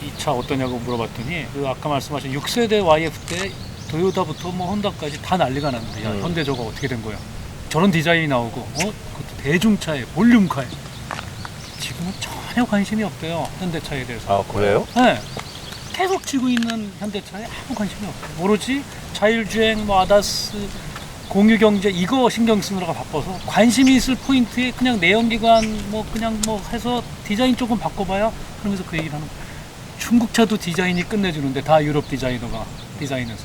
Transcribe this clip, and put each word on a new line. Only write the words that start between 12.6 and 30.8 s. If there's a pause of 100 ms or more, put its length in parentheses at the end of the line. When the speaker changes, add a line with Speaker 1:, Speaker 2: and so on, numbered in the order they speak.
Speaker 1:
관심이
없대요, (120)
현대차에
대해서.
Speaker 2:
아,
그래요? (100)
Speaker 1:
네. (760)
계속
지고
있는
현대차에
아무
관심이
없대요.
오로지 (300)
자율주행,
뭐
아다스, (720)
공유경제
이거
신경
쓰느라고
바빠서
관심이
있을
포인트에
그냥
내연기관
뭐
그냥
뭐 (120)
해서 (200)
디자인
조금
바꿔봐야 (280)
그러면서
그
얘기를
하는
거예요. (600)
중국차도
디자인이